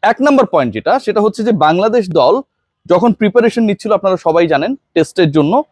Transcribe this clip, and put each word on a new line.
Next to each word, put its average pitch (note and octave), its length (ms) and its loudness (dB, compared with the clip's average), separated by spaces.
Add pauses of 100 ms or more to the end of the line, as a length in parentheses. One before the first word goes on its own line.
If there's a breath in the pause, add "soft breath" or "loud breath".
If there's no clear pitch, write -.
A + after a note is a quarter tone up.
এক A3 220 0
নম্বর C4+ 280 2
পয়েন্ট C3+ 220 0
যেটা, D3 180 -2 (120)
সেটা - 160 -2
হচ্ছে G#3+ 260 -2
যে A#3+ 60 0 (120)
বাংলাদেশ G#3 380 0 (160)
দল C3+ 140 4 (520)
যখন F#3 240 2 (100)
প্রিপারেশন A3+ 500 0
নিচ্ছিল, G3+ 280 -4
আপনারা F#3+ 280 -2
সবাই E3+ 280 2
জানেন, D#3 180 -2 (220)
টেস্টের E3 380 0
জন্য D3+ 220 0 (180)